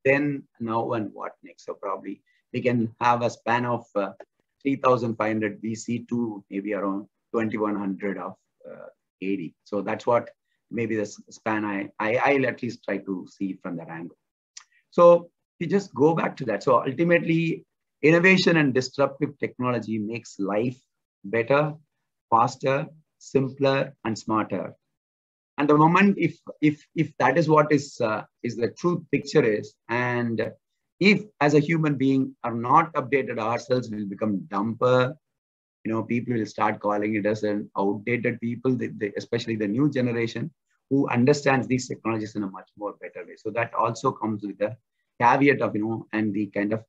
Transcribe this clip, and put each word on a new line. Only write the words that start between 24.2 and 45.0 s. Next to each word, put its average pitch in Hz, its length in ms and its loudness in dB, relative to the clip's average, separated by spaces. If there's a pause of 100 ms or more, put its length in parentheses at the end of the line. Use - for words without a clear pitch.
And 143 100 0
the 147 80 6
moment, 180 420 6
if, 160 200 -2 (240)
if, 151 200 2 (120)
if 156 240 -2
that 135 180 2
is 160 140 2
what 151 200 6
is, 139 300 0
uh, 107 220 -2 (200)
is 117 140 -6
the 113 140 -2
truth 175 320 -2 (100)
picture 143 320 2
is, 107 300 -2 (160)
and 120 600 -2 (500)
if 196 220 4 (180)
as 147 140 4
a 147 60 8
human 156 360 0
being 135 380 2 (100)
are 117 100 -4
not 139 400 4
updated 127 440 -2
ourselves, 117 520 -2
we'll 107 160 -6
become 98 420 -4
dumper. 123 640 2 (720)
You 110 80 -4
know, 110 120 -2
people 117 300 -4
will 107 120 -2
start 107 340 -2
calling 104 360 -2
it 101 100 -2
as 110 160 -2
an 104 340 -2
outdated 110 640 -2
people, 120 360 -2
the, 113 200 -4
the, 104 200 -6
especially 117 400 -4
the 107 100 -2
new 131 240 2
generation 123 640 -4 (380)
who 139 180 2
understands 131 580 2
these 127 220 -2
technologies 107 480 -4
in 104 80 -4
a 98 40 -6
much 95 300 -16
more 101 220 -8
better 90 260 -14
way. 87 100 -20
So - 140 -8
that 113 240 -4
also 117 380 0
comes 110 320 -6
with 98 140 -8
the 107 180 -4 (440)